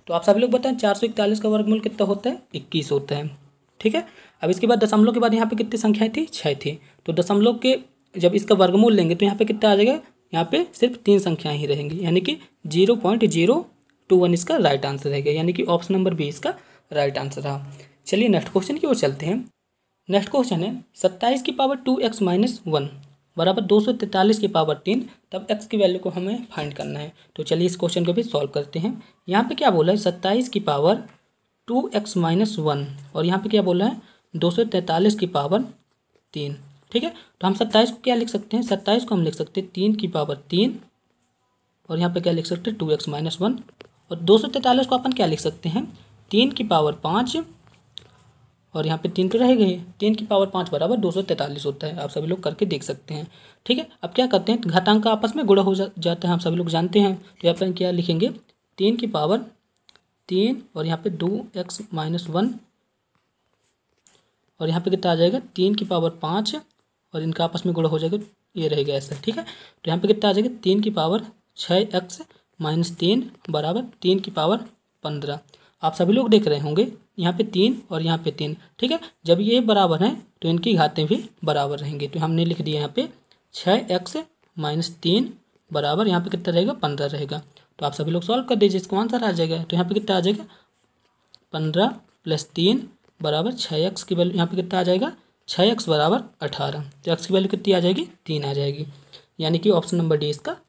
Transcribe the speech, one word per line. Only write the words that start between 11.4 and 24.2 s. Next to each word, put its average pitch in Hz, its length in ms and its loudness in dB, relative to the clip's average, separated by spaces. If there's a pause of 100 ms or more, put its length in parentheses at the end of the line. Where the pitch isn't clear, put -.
ही 147 80 -4
रहेंगी, 147 340 -4
यानी 175 220 2
कि 302 160 -4 (300)
ज़ीरो 190 300 4
पॉइंट 220 280 2
ज़ीरो 180 400 2 (440)
टू 185 80 8
वन 175 160 6
इसका 175 240 0
राइट 143 280 2
आंसर 139 240 -4
रहेगा, 143 220 0
यानी 160 220 0
कि 175 120 -2
ऑप्शन 175 280 0
नंबर 185 200 2
बी 156 140 -2
इसका 285 260 -6 (380)
राइट 143 260 0
आंसर 139 240 -8
रहा। 139 300 -8 (340)
चलिए 214 240 2
नेक्स्ट 175 220 2
क्वेश्चन 240 260 -2
की 320 100 -2
ओर 262 80 4
चलते 139 300 -2
हैं। 220 200 -2 (640)
नेक्स्ट 202 220 2
क्वेश्चन 247 320 0
है, 247 200 -6 (120)
सत्ताईस 240 460 0
की 285 120 -4
पावर 269 240 0
टू 262 220 0
एक्स 226 220 -2
माइनस 196 460 0
वन 143 220 0 (480)
बराबर 190 260 2
दो 202 160 4
सौ 214 140 0
तैंतालीस 214 460 2